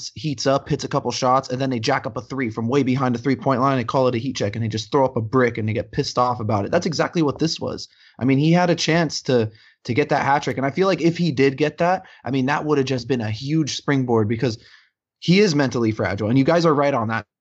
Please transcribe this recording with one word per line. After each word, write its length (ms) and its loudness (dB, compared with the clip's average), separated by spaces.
heats 320 -6
up, 200 0
hits 160 -2
a 60 -8
couple 220 -2
shots, 360 0
and 140 -6
then 80 -2
they 100 -4
jack 280 -2
up 100 -8
a 40 -8
three 280 -6
from 180 -6
way 160 2
behind 320 0
the 40 -6
three-point 420 0
line 160 2
and 100 -4
call 200 2
it 80 0
a 20 -4
heat 180 -6
check, 200 -4
and 100 -4
they 20 -2
just 240 -6
throw 140 4
up 100 -4
a 60 0
brick 360 0
and 120 -2
they 40 -2
get 200 -4
pissed 240 -4
off 240 0
about 240 0
it. 60 -6
That's 160 0
exactly 340 -2
what 180 0
this 200 -2
was. 280 -8
I 60 -2
mean, 140 4
he 120 4
had 200 4
a 40 4
chance 480 0
to, 280 2
to 80 -4
get 160 0
that 160 2
hat 180 2
trick, 140 -4
and 80 -2
I 60 -2
feel 160 0
like 140 0
if 160 2
he 140 0
did 240 2
get 220 -2
that, 300 0
I 60 -6
mean, 160 0
that 180 -2
would 140 2
have 80 0
just 200 -4
been 140 0
a 100 -4
huge 440 -2
springboard 520 2
because 300 -2
he 200 4
is 140 4
mentally 380 0
fragile, 380 -2
and 80 2
you 80 4
guys 200 2
are 80 4
right 200 2
on 160 -2
that 160 -4